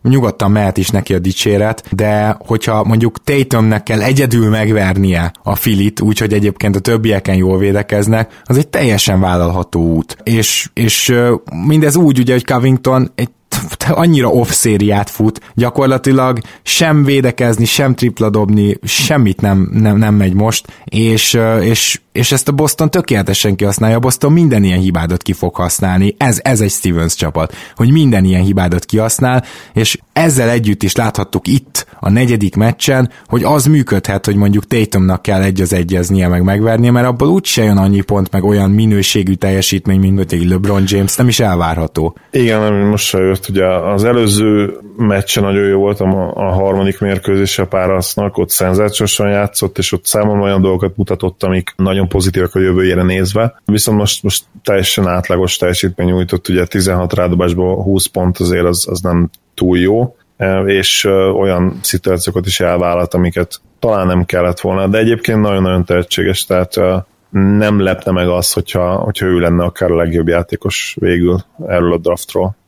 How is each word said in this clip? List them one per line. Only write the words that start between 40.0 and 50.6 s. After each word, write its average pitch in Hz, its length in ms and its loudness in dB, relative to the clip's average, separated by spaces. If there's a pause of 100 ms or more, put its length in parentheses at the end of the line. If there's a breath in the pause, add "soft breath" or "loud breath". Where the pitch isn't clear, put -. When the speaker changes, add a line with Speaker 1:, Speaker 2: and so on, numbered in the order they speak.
Speaker 1:
mondjuk 90 260 -2
egy 87 60 0
LeBron 98 380 0
James, 98 300 0
nem 127 120 2
is 117 120 0
elvárható. 82 760 -2 (160 loud breath)
Speaker 2:
Igen, 113 300 2
nem, 104 260 0
most 104 180 0
se 95 140 -2
jött, 95 300 0
ugye 95 180 0
az 92 360 0
előző 107 760 0 (200)
meccsen 101 460 0
nagyon 98 240 0
jó 98 120 2
volt 101 200 0
a, 95 360 -2
a 98 160 -4
harmadik 98 480 0
mérkőzése 98 680 -2
Párasznak, 95 720 -2
ott 90 120 -2
szenzációsan 101 800 0
játszott, 101 480 -2
és - 140 -4
ott - 140 -6
számomra 104 380 0
olyan 98 180 2